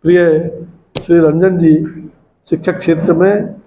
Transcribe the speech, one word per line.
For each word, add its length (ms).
प्रिय 240
श्री 140
रंजन 380
जी 280
शिक्षक 260
क्षेत्र 380
में 420